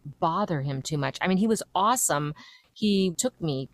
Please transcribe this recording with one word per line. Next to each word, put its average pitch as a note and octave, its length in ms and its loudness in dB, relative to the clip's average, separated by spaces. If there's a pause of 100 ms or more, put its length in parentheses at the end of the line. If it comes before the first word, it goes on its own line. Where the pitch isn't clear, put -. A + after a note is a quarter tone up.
(200)
bother E3+ 420 0
him C3+ 200 -4
too D3+ 160 -4
much. C3+ 220 -4
I E3+ 80 0
mean, F#3 100 4
he G#3+ 100 2
was G#3+ 140 0 (120)
awesome. E3+ 600 2 (380)
He F#3+ 440 2
took - 240 -4
me C3+ 340 -4